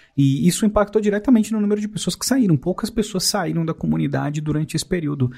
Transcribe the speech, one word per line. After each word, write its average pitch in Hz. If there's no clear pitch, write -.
E 139
isso 175
impactou 208
diretamente 214
no 214
número 208
de 208
pessoas 180
que -
saíram. 220
Poucas 170
pessoas -
saíram 165
da 160
comunidade 151
durante 151
esse 160
período. 147